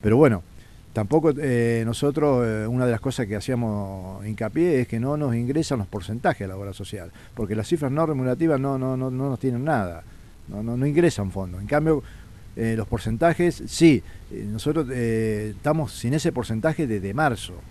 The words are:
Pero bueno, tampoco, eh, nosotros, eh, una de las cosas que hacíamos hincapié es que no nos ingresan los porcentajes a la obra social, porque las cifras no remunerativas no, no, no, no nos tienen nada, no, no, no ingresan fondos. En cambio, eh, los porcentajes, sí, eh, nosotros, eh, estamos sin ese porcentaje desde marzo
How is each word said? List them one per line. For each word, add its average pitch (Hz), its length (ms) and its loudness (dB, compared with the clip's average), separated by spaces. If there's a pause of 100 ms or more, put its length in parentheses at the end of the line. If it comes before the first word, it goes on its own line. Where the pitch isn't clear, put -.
Pero 107 160 4
bueno, 120 260 6 (500)
tampoco, 147 440 4
eh, 117 480 2
nosotros, 135 640 2
eh, 110 200 -2
una 123 180 0
de 123 60 4
las 110 100 0
cosas 123 240 -2
que 101 100 -4
hacíamos 98 880 -4
hincapié 127 560 0
es 120 60 0
que 117 120 -4
no 139 180 0
nos 135 180 0
ingresan 135 440 0
los 95 80 -2
porcentajes 110 580 -2
a - 20 -6
la 95 100 -10
obra 98 160 -10
social, 95 380 -12 (220)
porque 107 220 -4
las 107 120 -2
cifras 143 240 0
no 156 140 2
remunerativas 139 540 0
no, 135 180 0
no, 131 180 -2
no, 131 140 -2
no 131 200 -2
nos 123 100 -4
tienen 127 240 -2
nada, 98 400 -2 (440)
no, 101 140 -8
no, 117 160 -4
no 131 80 0
ingresan 143 460 2
fondos. 92 280 -6
En 104 80 -8
cambio, 151 360 2 (520)
eh, 113 220 0
los 104 100 -4
porcentajes, 160 800 2
sí, 151 360 6 (280)
eh, 104 180 -8
nosotros, 143 420 0
eh, 110 640 0
estamos 147 360 0
sin 120 220 -2
ese 160 180 2
porcentaje 127 560 -2
desde 98 260 -2
marzo 120 420 -2 (160)